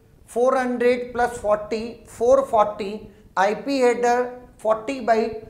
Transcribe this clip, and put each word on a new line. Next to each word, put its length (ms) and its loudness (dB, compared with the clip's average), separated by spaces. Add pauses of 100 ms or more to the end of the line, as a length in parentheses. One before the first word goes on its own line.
(300)
फ़ोर 280 2
हंड्रेड 560 0
प्लस 260 -2
फ़ोर्टी, 680 -4
फ़ोर 340 2 (100)
फ़ोर्टी, 640 -2 (240)
आईपी 440 0
हेडर 420 2 (380)
फ़ोर्टी 380 -2
बाइट, 500 0